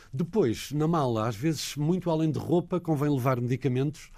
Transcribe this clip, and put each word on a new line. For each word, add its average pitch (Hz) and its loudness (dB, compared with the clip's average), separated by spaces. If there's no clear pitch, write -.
Depois, 147 0
na 151 0
mala, 127 2
às 120 -4
vezes, 151 -4
muito 170 0
além 160 2
de 120 -2
roupa, 175 0
convém 147 0
levar 131 2
medicamentos, 131 -2